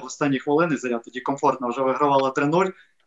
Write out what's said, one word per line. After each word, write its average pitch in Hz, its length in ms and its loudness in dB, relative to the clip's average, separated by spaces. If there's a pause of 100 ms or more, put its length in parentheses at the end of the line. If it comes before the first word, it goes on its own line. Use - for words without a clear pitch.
в - 20 -14
останні 139 340 -2
хвилини. 147 380 2
Заря 120 220 -4
тоді 123 220 -10
комфортно 139 480 -2
вже 123 140 -4
вигравала 135 480 2
три 143 160 -2
нуль. 175 200 2 (400)